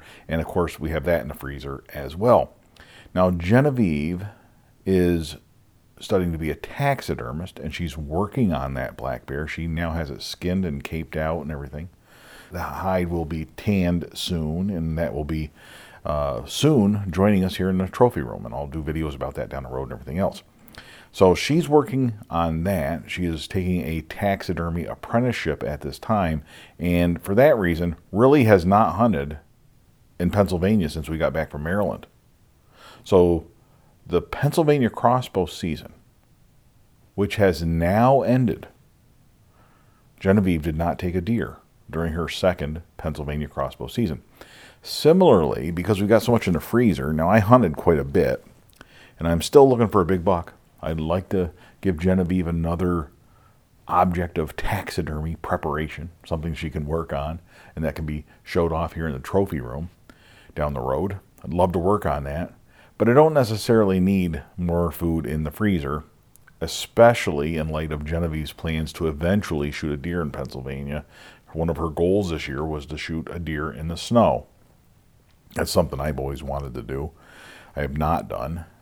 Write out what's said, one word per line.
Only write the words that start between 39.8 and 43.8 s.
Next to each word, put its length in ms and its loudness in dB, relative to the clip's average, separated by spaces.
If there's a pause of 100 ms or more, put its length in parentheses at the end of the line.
Genevieve 400 4
did 160 -4
not 220 -2
take 160 -2
a 60 0
deer 360 -2 (320)
during 240 -2
her 160 -2
second 520 -2 (160)
Pennsylvania 500 -4
crossbow 400 -6